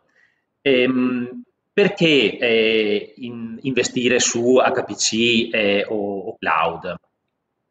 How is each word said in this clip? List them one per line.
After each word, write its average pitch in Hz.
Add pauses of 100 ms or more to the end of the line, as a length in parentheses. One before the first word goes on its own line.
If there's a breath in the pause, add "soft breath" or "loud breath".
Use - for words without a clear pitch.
(640)
Ehm, 127 (300)
perché, 160
eh, 110
in-, 117
investire 123
su 123
H 117
P 104
C, 113
eh, 101
o, 101
o -
cloud? 82 (760)